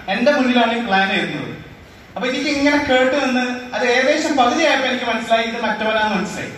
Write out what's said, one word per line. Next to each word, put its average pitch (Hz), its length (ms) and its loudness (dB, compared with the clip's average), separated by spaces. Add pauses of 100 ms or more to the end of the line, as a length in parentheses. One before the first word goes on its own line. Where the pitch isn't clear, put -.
എന്റെ 247 220 2
മുന്നിലാണ് 240 500 2
ഈ 190 40 -6
പ്ലാൻ 196 260 2
എഴുതുന്നത്. 147 460 -4 (580)
അപ്പൊ 240 140 -2
എനിക്ക് 285 200 -2
ഇങ്ങനെ 285 280 2
കേട്ട് 262 480 2
നിന്ന് 247 500 -2
അത് 247 100 0
ഏകദേശം 269 520 2
പകുതിയായപ്പോ 269 500 2
എനിക്ക് 240 180 -4
മനസ്സിലായി 226 380 0
ഇത് 233 180 -6
മറ്റവനാന്ന് 214 560 -2
മനസ്സിലായി. - 400 -6